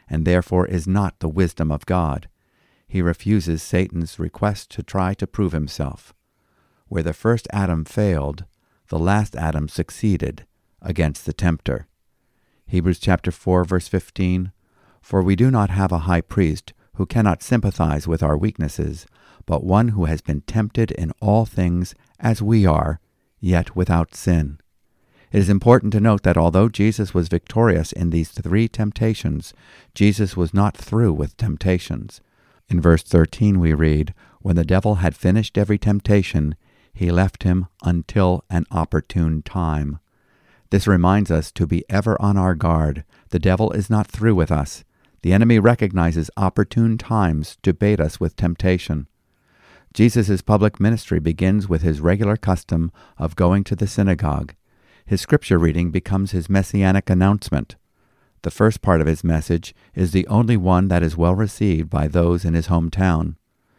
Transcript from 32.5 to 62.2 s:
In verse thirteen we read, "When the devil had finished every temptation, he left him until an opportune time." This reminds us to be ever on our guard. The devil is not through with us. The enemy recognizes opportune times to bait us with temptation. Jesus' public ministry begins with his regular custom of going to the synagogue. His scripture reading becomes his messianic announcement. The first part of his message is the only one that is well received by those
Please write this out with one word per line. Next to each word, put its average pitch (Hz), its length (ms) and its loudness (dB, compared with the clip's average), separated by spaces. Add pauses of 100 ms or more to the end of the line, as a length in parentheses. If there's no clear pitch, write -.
In 85 120 0
verse 82 220 6
thirteen 92 580 2
we 82 140 2
read, 78 400 0 (260)
"When 90 160 0
the 85 80 2
devil 92 320 0
had 85 180 0
finished 104 440 0
every 104 180 2
temptation, 98 800 0 (400)
he 87 160 -2
left 92 320 0
him 92 240 2 (160)
until 90 640 0
an 85 220 -2
opportune 80 720 -2
time." 76 560 -4 (720)
This 98 160 2
reminds 95 440 4
us 80 220 -2
to - 140 -2
be 80 240 -2
ever 101 300 0
on 101 160 2
our 92 180 2
guard. 78 500 0 (240)
The 87 100 -2
devil 92 340 2
is - 180 -2
not 107 160 0
through 107 280 0
with 82 160 2
us. 73 340 -4 (380)
The 90 120 2
enemy 113 240 6
recognizes 92 800 2
opportune 107 640 0
times 85 640 -2
to 92 120 2
bait 101 260 2
us 78 180 -2
with 87 180 -4
temptation. 87 720 -2 (840)
Jesus' 104 480 2
public 104 400 2
ministry 104 400 0
begins 92 480 0
with 82 140 0
his 78 180 0
regular 101 360 2
custom 85 560 -2 (260)
of 80 180 -6
going 95 280 2
to 98 120 -6
the 101 100 -2
synagogue. 82 680 -2 (520)
His 98 160 -2
scripture - 360 2
reading 82 320 0
becomes 95 420 -2
his 85 180 -4
messianic 98 580 0
announcement. 92 680 0 (640)
The 85 80 -6
first 107 320 0
part 85 180 4
of 78 60 0
his 78 180 0
message 82 500 -2 (200)
is 87 180 -2
the 92 140 0
only 113 320 2
one 92 300 2
that 87 140 2
is 82 140 0
well 85 180 2
received 95 540 -2
by 76 180 -2
those 87 380 2